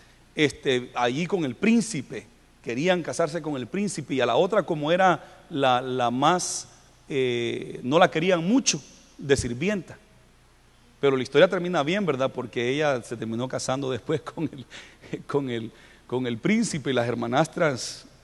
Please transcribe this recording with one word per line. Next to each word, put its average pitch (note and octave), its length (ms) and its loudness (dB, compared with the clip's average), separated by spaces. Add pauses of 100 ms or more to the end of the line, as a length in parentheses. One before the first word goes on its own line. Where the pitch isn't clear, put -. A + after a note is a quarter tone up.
(340)
este, C3 600 0
allí B2+ 320 0
con F3 180 0
el B2 100 -4
príncipe, F#3+ 720 0 (360)
querían D#3+ 400 0
casarse D3+ 400 -4
con D3+ 140 -6
el B2 100 -8
príncipe, E3+ 480 -4
y B2+ 60 0
a A#2+ 60 4
la A#2 100 2
otra, F#3+ 260 2
como D3+ 280 -2
era F3+ 320 4 (280)
la, C3 320 2
la B2+ 280 0
más, D3+ 580 2 (400)
eh, A#2+ 720 -2
no C3+ 160 2
la F3+ 120 6
querían E3+ 320 0
mucho, G3+ 400 0 (360)
de C3+ 180 2
sirvienta. C#3+ 640 -4 (1080)
Pero C3+ 140 4
la B2+ 40 0
historia D#3 260 6
termina F3+ 340 0
bien, F#3 240 0
¿verdad? C3 260 0
Porque B2 380 -4
ella C#3 320 0
se - 120 -8
terminó A2+ 320 -4
casando C3 440 -4
después C3+ 300 -4
<laughs> - 140 -14
con D#3+ 160 -4
el, B2+ 140 -14 (640)
con C#3+ 240 -2
el, A#2 200 -6 (360)
con B2+ 200 -4
el A#2 120 -4
príncipe, F3 540 0
y - 20 0
las A#2+ 120 2
hermanastras B2 1000 -2 (180)